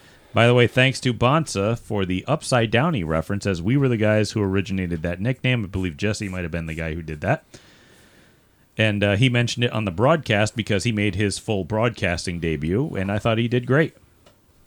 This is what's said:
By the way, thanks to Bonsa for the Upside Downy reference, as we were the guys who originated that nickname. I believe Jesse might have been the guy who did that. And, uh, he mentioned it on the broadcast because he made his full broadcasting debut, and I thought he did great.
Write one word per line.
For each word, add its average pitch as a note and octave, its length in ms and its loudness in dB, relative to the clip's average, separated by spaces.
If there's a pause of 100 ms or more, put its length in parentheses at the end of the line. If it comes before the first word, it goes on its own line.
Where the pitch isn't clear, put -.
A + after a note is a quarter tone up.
(340)
By A2+ 140 4
the B2 60 6
way, A#2+ 140 6
thanks C3 340 2
to B2+ 120 0
Bonsa A#2 680 0
for G2+ 260 -4
the F#2 220 -2
Upside A#2+ 440 0
Downy B2 320 0
reference, D#2+ 420 -2
as F#2 160 0
we A2+ 160 2
were C#3 120 2
the A#2+ 80 0
guys G#2+ 340 2
who G#2+ 100 -2
originated F#2+ 600 0
that F2 200 -4
nickname. B2+ 420 -2
I F#2 40 -6
believe F#2 300 -4
Jesse G#2 320 -2
might F#2 140 -6
have E2 80 -6
been E2 160 -4
the D#2+ 80 -6
guy E2 180 -4
who E2+ 80 -6
did D#2 200 -10
that. G#2+ 220 0 (1300)
And, G#2 260 2
uh, G2+ 120 4
he B2+ 140 4
mentioned A#2+ 340 0
it A#2+ 80 0
on A2 140 -2
the F#2+ 60 0
broadcast A2 640 2
because G#2 280 -2
he A#2+ 80 0
made G#2 240 0
his G2+ 220 0
full G2+ 260 -2
broadcasting F#2+ 760 -2
debut, E2 560 -2
and F#2+ 160 -4
I G#2 80 -2
thought A2+ 180 0
he A#2+ 100 0
did A#2+ 200 0
great. C#3+ 280 2 (720)